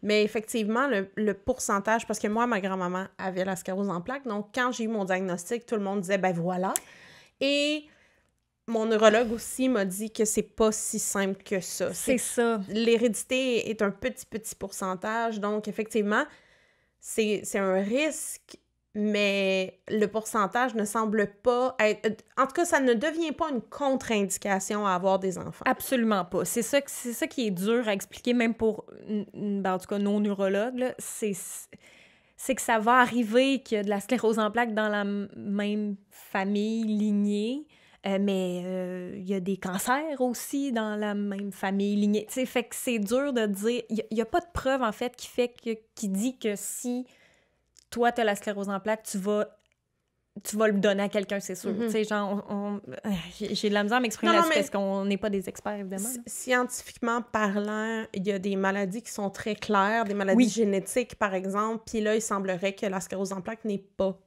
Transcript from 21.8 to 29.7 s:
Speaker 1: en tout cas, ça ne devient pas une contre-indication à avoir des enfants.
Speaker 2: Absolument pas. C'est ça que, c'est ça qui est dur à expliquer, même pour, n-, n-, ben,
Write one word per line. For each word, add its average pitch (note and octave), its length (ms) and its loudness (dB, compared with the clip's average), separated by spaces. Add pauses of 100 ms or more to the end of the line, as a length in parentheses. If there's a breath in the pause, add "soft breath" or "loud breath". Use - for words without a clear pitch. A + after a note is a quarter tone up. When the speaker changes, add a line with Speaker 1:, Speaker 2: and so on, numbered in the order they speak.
Speaker 1:
en C4+ 100 4
tout C4+ 60 -8
cas, F4 120 2
ça E4 140 4
ne B3+ 140 6
devient D#4 400 0
pas D#4+ 180 -2
une A#3+ 100 -2
contre-indication G#3 1300 0
à F#3+ 60 2
avoir F#3+ 260 2
des F#3 180 -2
enfants. - 300 -8
Speaker 2:
Absolument A3+ 560 2
pas. E3+ 220 0
C'est A#3 160 -2
ça B3+ 200 2
que, C#4 80 -12
c'est - 240 -8
ça D#4 140 -2
qui C4+ 200 -2
est G#3 40 0
dur G#3+ 360 0
à G#3+ 60 0
expliquer, - 400 -2
même A#3 220 2
pour, A3 300 -2 (220)
n-, G#3 260 -2
n-, G3+ 280 -2
ben, F#3+ 120 2